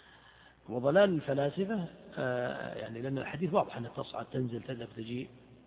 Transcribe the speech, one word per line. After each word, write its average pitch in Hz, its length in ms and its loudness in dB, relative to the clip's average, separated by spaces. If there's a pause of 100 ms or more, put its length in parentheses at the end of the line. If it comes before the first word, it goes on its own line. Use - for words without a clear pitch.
(720)
وضلال 139 400 6
الفلاسفة، 165 800 0 (300)
آه، 127 580 -2
يعني 113 260 -6
لأن 135 160 -2
الحديث 151 360 -2
واضح 175 240 2
أنها 120 120 -6
تصعد 120 360 -6
تنزل 120 380 -2
تذهب 117 320 -8
تجي، 120 340 -6 (380)